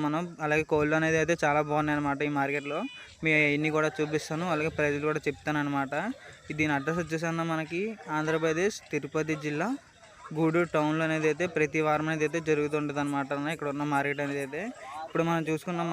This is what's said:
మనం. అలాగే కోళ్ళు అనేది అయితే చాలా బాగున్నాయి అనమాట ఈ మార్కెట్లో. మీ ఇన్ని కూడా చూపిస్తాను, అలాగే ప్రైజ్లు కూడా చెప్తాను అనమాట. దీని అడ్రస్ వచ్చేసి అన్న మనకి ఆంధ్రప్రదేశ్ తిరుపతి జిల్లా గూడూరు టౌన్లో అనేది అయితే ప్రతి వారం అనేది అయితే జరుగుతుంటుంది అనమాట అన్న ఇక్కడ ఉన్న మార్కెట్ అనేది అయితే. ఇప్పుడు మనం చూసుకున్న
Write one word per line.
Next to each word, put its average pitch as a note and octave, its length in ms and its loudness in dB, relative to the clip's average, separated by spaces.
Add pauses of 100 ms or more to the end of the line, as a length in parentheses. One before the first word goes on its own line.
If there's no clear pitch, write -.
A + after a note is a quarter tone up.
మనం. D#3+ 220 0 (180)
అలాగే D3+ 280 2
కోళ్ళు D3+ 260 4
అనేది D#3+ 220 4
అయితే E3 220 2
చాలా D3+ 260 4
బాగున్నాయి D3+ 280 2
అనమాట C#3+ 300 0
ఈ - 100 -2
మార్కెట్లో. C#3+ 400 -2 (460)
మీ D#3+ 80 4 (240)
ఇన్ని D3+ 220 0
కూడా D#3 200 2
చూపిస్తాను, D#3 560 -2
అలాగే D#3 240 -2
ప్రైజ్లు D3 320 2
కూడా D#3 180 -2
చెప్తాను D3+ 360 -2
అనమాట. C#3 300 -2 (680)
దీని D3+ 180 2
అడ్రస్ D#3+ 240 -2
వచ్చేసి D#3+ 300 -2
అన్న E3 220 -2
మనకి D#3+ 280 -4 (360)
ఆంధ్రప్రదేశ్ D#3+ 600 0 (140)
తిరుపతి D#3 440 -2 (100)
జిల్లా D3+ 240 0 (680)
గూడూరు E3 380 4
టౌన్లో D#3 320 2
అనేది D#3 240 2
అయితే D3+ 120 0 (100)
ప్రతి D3+ 320 2
వారం D3+ 220 2
అనేది D#3 180 0
అయితే D3+ 120 0 (100)
జరుగుతుంటుంది D3 540 0
అనమాట C#3 340 -2
అన్న D3 200 -2
ఇక్కడ D3 180 -4
ఉన్న D3 100 -2 (100)
మార్కెట్ C#3 300 0
అనేది C#3 200 -4
అయితే. C#3+ 160 -8 (460)
ఇప్పుడు E3 220 0
మనం E3 200 2
చూసుకున్న E3+ 440 -2